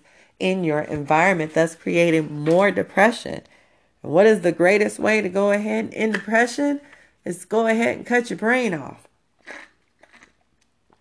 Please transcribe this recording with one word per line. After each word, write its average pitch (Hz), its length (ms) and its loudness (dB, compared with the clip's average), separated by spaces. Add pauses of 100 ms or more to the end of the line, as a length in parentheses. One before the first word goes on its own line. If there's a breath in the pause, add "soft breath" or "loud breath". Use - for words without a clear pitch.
(400 soft breath)
in 185 240 -2
your 151 160 0
environment, 156 720 0
thus 165 220 0
creating 160 680 0
more 175 300 4
depression. - 720 0 (600 soft breath)
And 135 100 -10
what 190 140 6
is 214 140 4
the 170 100 2
greatest 202 480 2
way 214 220 0
to 202 80 -4
go 196 240 0
ahead 214 320 -2
and - 100 -12
end 214 200 -2
depression? 240 680 -2 (460 soft breath)
Is 180 180 -10
go 226 220 -2
ahead 226 320 0
and - 80 -14
cut 240 240 -2
your 170 80 -8
brain 233 340 0
off. - 340 -12 (1900 loud breath)